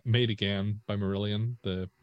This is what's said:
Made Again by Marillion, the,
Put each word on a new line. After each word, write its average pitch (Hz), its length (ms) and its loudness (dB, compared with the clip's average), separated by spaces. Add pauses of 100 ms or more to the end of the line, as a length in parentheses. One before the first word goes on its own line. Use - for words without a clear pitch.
Made 117 260 4
Again 101 580 0
by 104 100 -2
Marillion, 104 640 0
the, 92 280 -4 (140)